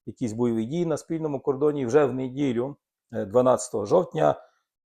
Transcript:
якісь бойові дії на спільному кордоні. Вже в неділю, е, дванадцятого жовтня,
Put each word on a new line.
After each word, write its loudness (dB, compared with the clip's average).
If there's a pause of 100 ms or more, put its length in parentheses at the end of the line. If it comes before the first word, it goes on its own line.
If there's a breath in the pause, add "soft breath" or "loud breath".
якісь -6
бойові 0
дії -4
на -2
спільному -6
кордоні. -2
Вже 4
в 0
неділю, -4 (360)
е, -6
дванадцятого 2
жовтня, 2 (500 soft breath)